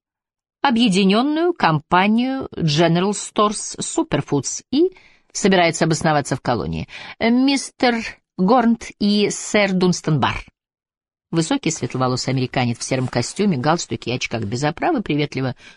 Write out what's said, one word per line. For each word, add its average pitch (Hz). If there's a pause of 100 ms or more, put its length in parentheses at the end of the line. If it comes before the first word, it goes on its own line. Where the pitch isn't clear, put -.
(640)
объединённую 240
компанию 214
General 170
Stores -
Superfoods -
и 330 (460)
собирается 175
обосноваться 156
в -
колонии. 82 (320)
Мистер 254 (420)
Горнт 226
и 208
сэр 202
Дунстон 175
Бар». - (840)
Высокий 165
светловолосый 127
американец 127
в -
сером 127
костюме, 170
галстуке 143
и 120
очках 113
без 120
оправы 202
приветливо 135 (200)